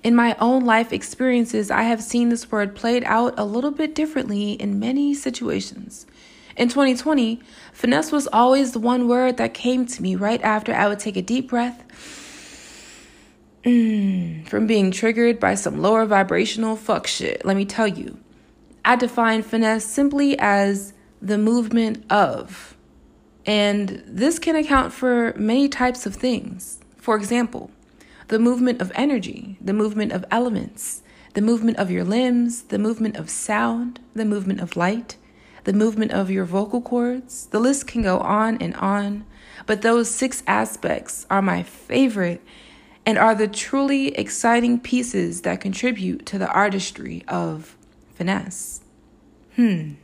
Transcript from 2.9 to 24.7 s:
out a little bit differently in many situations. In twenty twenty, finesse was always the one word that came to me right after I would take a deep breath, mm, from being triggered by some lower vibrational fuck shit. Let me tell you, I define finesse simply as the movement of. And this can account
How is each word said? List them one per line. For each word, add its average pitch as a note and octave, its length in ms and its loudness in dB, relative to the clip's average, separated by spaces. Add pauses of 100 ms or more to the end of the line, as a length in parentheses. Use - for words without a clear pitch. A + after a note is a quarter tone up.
out A#3 340 0
a G#3+ 60 -2
little A#3+ 260 -2
bit D#4 240 -4
differently G#3 580 -2
in G3+ 280 -4
many C#4 340 0
situations. - 920 -6 (500)
In A#3+ 120 2
twenty C4 280 2
twenty, B3 440 0 (320)
finesse D4 380 0
was C#4+ 220 0
always B3+ 400 6
the A3+ 80 -4
one A#3+ 260 2
word B3 300 2
that A#3 180 -2
came B3+ 320 0
to - 160 -10
me F#3 140 0
right G#3 260 0
after G#3+ 320 0
I G3+ 140 2
would G#3 100 -2
take G#3 180 -6
a F#3+ 60 -2
deep B3+ 280 -2
breath, A#3+ 340 -2 (1800)
mm, G3 840 2
from G#3+ 180 2
being G#3 240 4
triggered A#3 480 2
by G3+ 160 2
some D3+ 260 -4
lower A3 260 4
vibrational G#3+ 680 0
fuck A3 320 -2
shit. - 380 -6
Let G3 120 2
me G3 100 0
tell A3 200 0
you, - 320 -6 (680)
I A#3+ 120 6
define A#3 460 2
finesse A3 420 0
simply C#4+ 540 2
as G3+ 560 2 (280)
the G#3 160 0
movement A3+ 720 0
of. E3 680 0 (680)
And G#3 580 0
this C#4+ 360 0
can D#4+ 160 0
account C#4+ 360 2